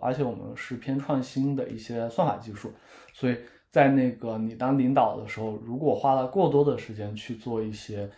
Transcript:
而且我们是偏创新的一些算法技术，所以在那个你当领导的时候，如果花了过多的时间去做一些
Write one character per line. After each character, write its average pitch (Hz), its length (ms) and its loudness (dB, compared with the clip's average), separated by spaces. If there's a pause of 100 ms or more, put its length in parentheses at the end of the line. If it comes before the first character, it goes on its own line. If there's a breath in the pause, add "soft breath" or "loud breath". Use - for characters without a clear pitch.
而 123 100 0
且 135 120 0
我 120 80 0
们 107 80 -8 (160)
是 - 220 -10
偏 135 200 -4
创 139 240 0
新 135 340 0
的 127 140 -2
一 113 80 -8
些 117 320 -4
算 165 180 2
法 95 100 0
技 110 180 -12
术， 107 160 -12 (420 loud breath)
所 131 160 0
以 120 80 0 (320 loud breath)
在 143 200 8
那 131 220 4
个 113 280 -6
你 113 160 -4
当 135 240 2
领 127 160 4
导 110 200 4
的 104 120 -10
时 - 120 -10
候， 110 240 -4
如 117 140 -6
果 147 160 2
花 135 220 4
了 131 100 2
过 165 240 2
多 143 160 6
的 139 100 2
时 107 160 -10
间 104 240 -8
去 110 200 -10
做 113 260 -4
一 110 100 -4
些 104 460 -8